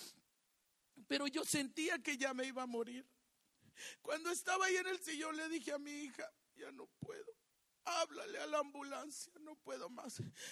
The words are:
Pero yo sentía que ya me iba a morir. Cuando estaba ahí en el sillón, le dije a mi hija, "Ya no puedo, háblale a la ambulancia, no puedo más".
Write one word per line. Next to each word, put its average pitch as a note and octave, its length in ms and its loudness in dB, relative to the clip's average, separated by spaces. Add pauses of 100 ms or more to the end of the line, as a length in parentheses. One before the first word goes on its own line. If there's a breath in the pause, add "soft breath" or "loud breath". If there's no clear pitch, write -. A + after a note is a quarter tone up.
(1080 loud breath)
Pero C#4+ 200 4
yo C#4 180 0
sentía D4+ 580 2
que C#4+ 140 2
ya C4+ 180 2
me C4 120 2
iba B3+ 160 -2
a B3+ 40 0
morir. A#3+ 400 -2 (920 loud breath)
Cuando D#4+ 300 0
estaba F#4 360 6
ahí F#4 100 8
en F#4 100 4
el F#4 120 2
sillón, D#4 380 -2
le D#4+ 120 -2
dije D#4 240 0
a D4 60 0
mi C#4+ 140 -6
hija, D4 360 -6 (280)
"Ya - 160 -10
no - 140 -12 (140)
puedo, A4 360 -8 (480)
háblale E4+ 540 0
a D4 80 -2
la D4+ 140 4
ambulancia, C#4 680 -4 (100)
no D4+ 160 -12
puedo - 340 -6
más". - 320 -6 (300 loud breath)